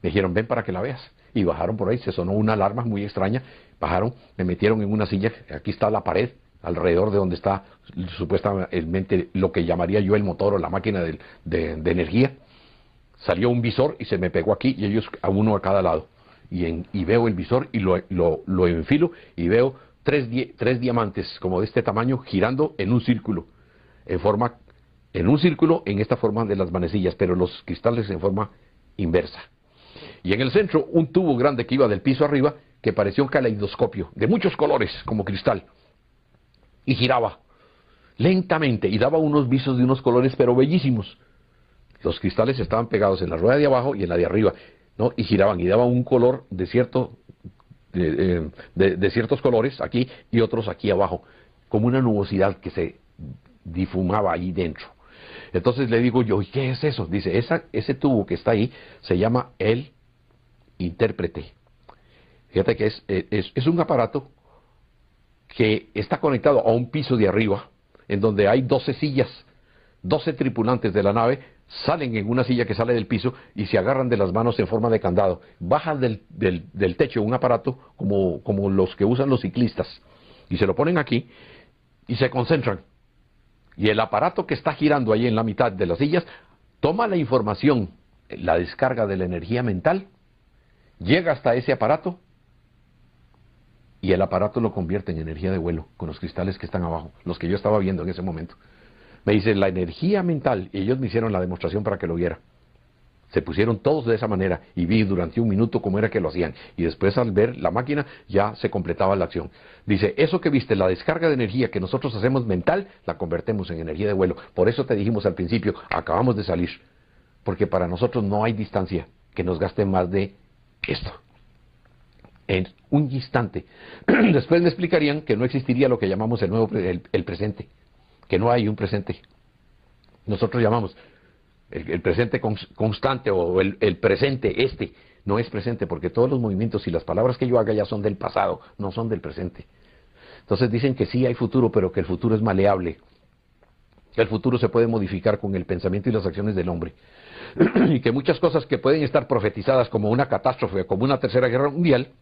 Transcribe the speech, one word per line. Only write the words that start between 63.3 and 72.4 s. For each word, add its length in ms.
es, 240
es 120
un 140
aparato 480
que 460
está 260
conectado 400
a 120
un 180
piso 260
de 120
arriba, 420
en 120
donde 280
hay 140
doce 320
sillas, 360
doce 320
tripulantes 580
de 100
la 100
nave 420
salen 500
en 120
una 160